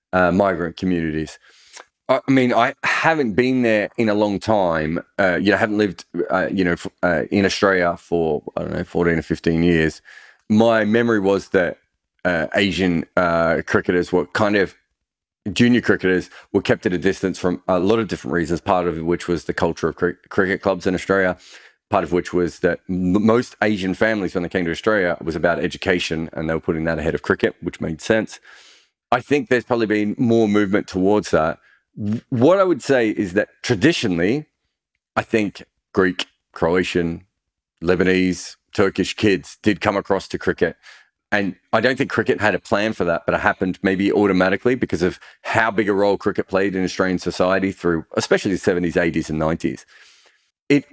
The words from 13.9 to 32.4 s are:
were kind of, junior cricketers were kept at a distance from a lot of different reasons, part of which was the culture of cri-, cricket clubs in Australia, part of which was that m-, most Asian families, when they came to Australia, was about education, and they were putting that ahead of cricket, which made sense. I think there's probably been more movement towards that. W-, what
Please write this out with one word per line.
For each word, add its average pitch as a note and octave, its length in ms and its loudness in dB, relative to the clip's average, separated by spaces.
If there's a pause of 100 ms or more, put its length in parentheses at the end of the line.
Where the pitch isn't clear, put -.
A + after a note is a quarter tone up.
were F2 140 0
kind G#2 280 0
of, F#2+ 200 0 (760)
junior A#2+ 300 4
cricketers F#2 480 0 (240)
were G2 80 2
kept - 240 -2
at F#2 80 0
a F2+ 40 -2
distance F#2 400 -2
from F2+ 300 -4
a F#2 120 2
lot G#2 200 2
of A2 80 -4
different D#2+ 260 -6
reasons, E2+ 280 -2
part F2+ 260 0
of E2 140 -4
which E2+ 260 -2
was F2 180 -4
the E2 80 -6
culture E2+ 360 -2
of D#2 80 -6
cri-, F2 180 -2 (140)
cricket F#2+ 320 -2
clubs F#2+ 260 -2
in F#2 80 0
Australia, F#2 420 0 (520)
part F#2+ 160 0
of D#2 80 -4
which F2 200 -2
was F2 260 -2
that F2 280 0
m-, F#2 380 0
most A#2 360 2
Asian F#2+ 320 0
families, G#2+ 420 -2
when F2+ 80 -2
they F2 40 -6
came F#2 160 -2
to E2 80 -2
Australia, F2+ 500 0
was D#2+ 140 -6
about E2 240 0
education, E2 720 -2
and D#2+ 180 -6
they D#2+ 40 -2
were D#2+ 80 -4
putting D#2+ 240 -2
that E2 120 -2
ahead D#2 160 -2
of D2 100 -6
cricket, G2+ 360 0
which - 220 -10
made E2 180 -6
sense. - 400 -2 (720)
I B2 80 2
think C3+ 300 -2
there's B2 160 0
probably A#2 220 0
been G#2 300 0
more A#2 300 4
movement G#2 400 2
towards F#2+ 440 0
that. D#2+ 280 0 (380)
W-, G#2+ 320 -6
what C#3+ 300 4